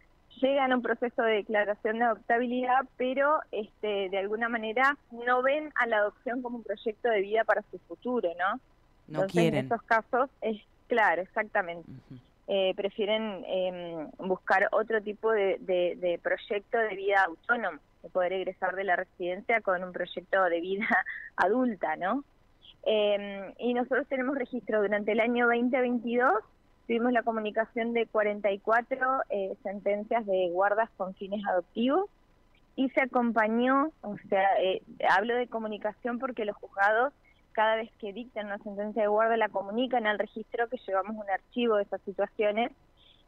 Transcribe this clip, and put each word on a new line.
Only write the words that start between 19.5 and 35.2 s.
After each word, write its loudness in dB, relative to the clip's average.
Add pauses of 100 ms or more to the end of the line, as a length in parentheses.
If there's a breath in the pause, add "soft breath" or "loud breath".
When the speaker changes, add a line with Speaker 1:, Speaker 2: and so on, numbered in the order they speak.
Speaker 1:
con 0
un -8
proyecto -2
de 2
vida -2
<laughs> -2
adulta, 2
¿no? -2 (600 loud breath)
Em, 0
y 0
nosotros 0
tenemos -2
registro -2
durante 0
el 2
año 2
veinte 2
veintidós, 2 (460)
tuvimos 2
la 2
comunicación -2
de 0
cuarenta 0
y -2
cuatro, 0 (100)
eh, -4
sentencias -2
de 2
guardas 2
con -6
fines -6
adoptivos, 0 (640)
y 0
se 2
acompañó, 2 (100)
o -8 (120)
sea, 2
eh, 0 (260)
hablo 2